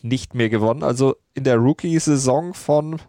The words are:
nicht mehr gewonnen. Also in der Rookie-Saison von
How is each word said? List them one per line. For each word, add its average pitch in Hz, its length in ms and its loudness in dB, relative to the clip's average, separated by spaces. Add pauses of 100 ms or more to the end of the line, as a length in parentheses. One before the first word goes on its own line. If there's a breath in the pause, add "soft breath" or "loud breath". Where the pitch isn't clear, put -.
nicht 120 320 -6
mehr 113 140 0
gewonnen. 113 340 0
Also 131 340 0 (160)
in 135 100 -8
der 127 120 4
Rookie-Saison 151 1000 0
von 151 560 -2